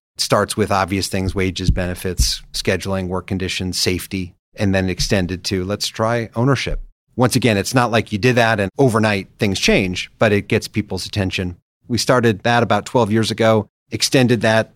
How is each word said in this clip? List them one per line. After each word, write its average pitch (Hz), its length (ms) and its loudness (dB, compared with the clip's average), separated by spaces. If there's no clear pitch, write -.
It - 60 -8
starts 104 340 0
with 101 160 0
obvious 95 380 0
things, 95 260 -2
wages, 92 360 0
benefits, 90 680 -4
scheduling, 95 560 -4
work 90 180 -6
conditions, 92 500 -4
safety, 92 560 -4
and 101 180 0
then 95 140 2
extended 90 560 -2
to, 92 220 -4
"Let's 101 240 -6
try 113 480 -2
ownership." 120 440 0
Once 120 180 2
again, 110 220 2
it's 98 180 -2
not 123 160 2
like 110 200 0
you 107 60 -2
did 123 180 2
that 113 260 4
and 95 160 0
overnight 110 500 2
things 98 200 0
change, 101 500 0
but 113 120 4
it 101 160 2
gets - 220 -2
people's 98 360 -6
attention. 95 520 -4
We 117 100 -2
started 120 460 2
that 120 200 2
about 104 220 0
twelve 113 260 0
years 110 180 2
ago, 110 380 2
extended 123 500 2
that 110 340 0